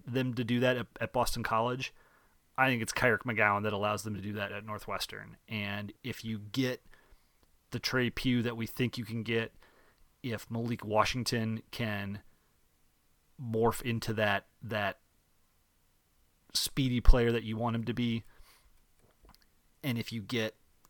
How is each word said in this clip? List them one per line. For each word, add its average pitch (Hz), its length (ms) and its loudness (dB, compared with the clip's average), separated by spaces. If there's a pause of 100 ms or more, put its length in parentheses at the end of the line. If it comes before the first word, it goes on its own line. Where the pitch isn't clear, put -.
them 127 300 -2
to 123 80 -2
do 120 160 2
that 127 180 4
at, 117 100 -4 (140)
at 113 120 -6
Boston 120 320 0
College, 120 500 -2 (640)
I 131 80 6
think 123 160 2
it's 107 100 -4
Kyric 117 280 4
McGowan 104 420 2
that 107 100 0
allows 104 300 0
them 107 140 -6
to 98 40 -8
do 104 120 -6
that 101 180 -4
at 104 160 -10
Northwestern. 104 720 -8 (120)
And 104 440 -6 (100)
if 117 220 -8
you 110 160 -6 (100)
get 127 320 -2 (880)
the 120 80 -6
Trey 123 320 0
Pugh 123 320 2
that 117 140 -2
we 113 100 -6
think 123 320 -2
you 120 60 -6
can 113 180 -6
get, 113 300 -2 (720)
if 113 260 -6
Malik 117 340 -4
Washington 110 840 0
can 104 480 -6 (1200)
morph 113 420 2
into 117 320 -2
that, 104 320 2 (140)
that 104 380 -4 (1500)
speedy 123 480 0
player 117 300 10
that 117 140 0
you 110 120 -4
want 117 200 -2
him 117 80 -4
to 117 100 -2
be, 117 300 -2 (1600)
and 120 140 -2
if 113 140 -6
you 113 80 -4
get, 110 360 -2 (340)